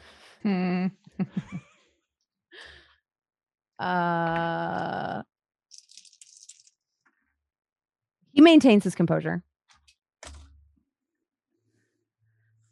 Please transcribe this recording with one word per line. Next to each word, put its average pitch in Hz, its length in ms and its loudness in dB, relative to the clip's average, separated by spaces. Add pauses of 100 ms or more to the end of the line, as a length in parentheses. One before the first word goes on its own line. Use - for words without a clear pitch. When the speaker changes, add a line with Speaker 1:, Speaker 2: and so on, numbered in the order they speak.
(420)
Speaker 1:
Hmm. 185 440 -2 (320)
<laughs> 190 80 -4 (2500)
Speaker 2:
Uh, 170 1400 -4 (3000)
he 285 80 4
maintains 294 440 8
his 185 100 -4
composure. 165 480 -4 (3250)